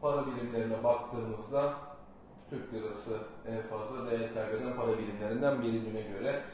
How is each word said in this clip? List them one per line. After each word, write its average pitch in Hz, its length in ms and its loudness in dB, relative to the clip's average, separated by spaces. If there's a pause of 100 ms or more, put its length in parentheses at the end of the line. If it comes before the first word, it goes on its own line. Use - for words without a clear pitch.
Para 143 260 4
birimlerine 117 560 0
baktığımızda 120 880 4 (760)
Türk 127 240 -6
lirası 107 460 -4 (280)
en 110 140 -2
fazla 110 500 -4
değer 113 220 0
kaybeden 113 420 0
para 113 220 2
birimlerinden 110 680 2
biri 113 220 2
düne 107 160 -2
göre. 101 400 -2 (120)